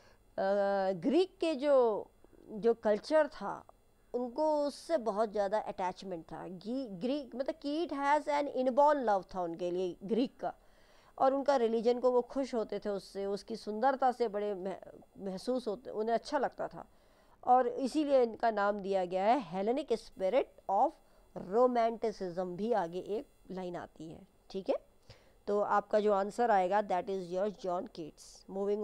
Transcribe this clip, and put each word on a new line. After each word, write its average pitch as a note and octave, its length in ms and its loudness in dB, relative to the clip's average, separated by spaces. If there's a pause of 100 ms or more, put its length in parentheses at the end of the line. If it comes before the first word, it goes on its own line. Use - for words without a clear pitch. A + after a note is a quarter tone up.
(920)
ग्रीक B3 460 0
के D#4+ 180 0
जो, B3 520 4 (420)
जो A3 240 2
कल्चर A3+ 540 2
था, - 380 -10 (480)
उनको C#4+ 500 0
उससे D4+ 340 -4
बहुत A3 340 -2
ज़्यादा G3+ 280 0
अटैचमेंट F#3 640 -6
था। D#3+ 240 -12
गी-, G#3 420 -8
ग्रीक, A#3 460 -4
मतलब C#4 200 -4
कीट D4+ 340 -4
has C#4+ 360 2
an D4 300 -2
inborn C4 500 4
love G3 300 0
था F#3 60 -2
उनके F3 300 -4
लिए F3+ 320 -2
ग्रीक A3+ 360 0
का, - 140 -6 (640)
और C4 160 4
उनका C#4 220 2
रिलीजन A#3 440 2
को B3 120 2
वो B3 100 4
खुश C4 320 -4
होते G#3 260 -4
थे G#3 100 -6
उससे, G3 360 -6
उसकी G3+ 300 -4
सुंदरता B3 560 0
से A#3 160 -2
बड़े G#3 260 -2
मह-, F#3 440 -8 (200)
महसूस G3+ 500 -4
होते, G3 220 -6
उन्हें A3 260 0
अच्छा C#4+ 220 -2
लगता F#3+ 300 -2
था, E3 180 -14 (640)
और B3 200 6
इसीलिए C4+ 560 2
इनका A3+ 280 0
नाम G#3 300 0
दिया F#3+ 240 0
गया F#3 180 -2
है A3 280 2
hellenic A3+ 500 -2
spirit B3 440 0 (260)
of A#3+ 200 4 (460)
romanticism, G#3+ 1080 0
भी F#3 260 -4
आगे F3+ 280 0
एक G#3 280 -6 (240)
लाइन F3+ 240 -8
आती D#3 340 -12
है, F#3+ 180 -18 (220)
ठीक F#3+ 200 -4
है। - 60 2 (720)
तो G#3 120 0
आपका G#3 400 2
जो G#3 140 2
आंसर G#3 380 2
आएगा, G3 300 4
that F#3 280 -2
is F#3 240 -4
your G3 200 0
John F3+ 360 -4
Keats। - 680 -14
Moving G3+ 260 0